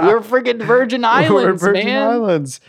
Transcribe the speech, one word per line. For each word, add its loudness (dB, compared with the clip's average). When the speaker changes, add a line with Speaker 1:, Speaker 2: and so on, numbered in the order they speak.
Speaker 1:
we're 4
freaking -2
Virgin 0
Speaker 2:
<laughs> -
We're 0
Speaker 1:
Islands, 2
Speaker 2:
Virgin 0
Speaker 1:
man. -2
Speaker 2:
Islands. -2